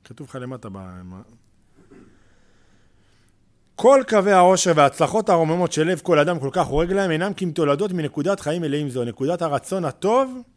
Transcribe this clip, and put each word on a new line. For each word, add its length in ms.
כתוב 240
לך 140
למטה 280
ב-, 340
מה- 180
"כל 340
קווי 220
האושר 440
וההצלחות 540
הרוממות 420
שלב 320
כל 160
אדם 200
כל 140
כך 140
הורג 260
להם, 180
אינם 220
כי 120
אם 60
תולדות 400
מנקודת 480
חיים 220
מלאים 280
זו." 160
נקודת 360
הרצון 440
הטוב 560